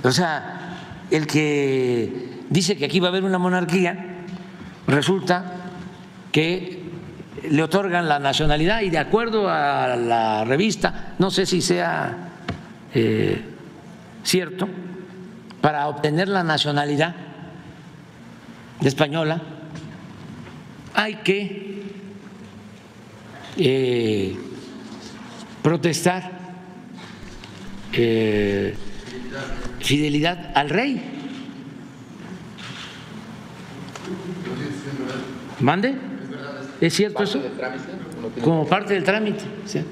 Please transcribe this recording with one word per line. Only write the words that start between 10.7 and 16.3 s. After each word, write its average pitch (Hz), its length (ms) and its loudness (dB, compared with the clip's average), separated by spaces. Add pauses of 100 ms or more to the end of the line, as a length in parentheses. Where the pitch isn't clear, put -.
no 185 120 6
sé 190 140 4
si 175 160 2
sea, 175 680 0 (640)
eh, 107 480 4 (840)
cierto, 180 440 2 (920)
para 147 260 4
obtener 151 420 2
la 190 140 4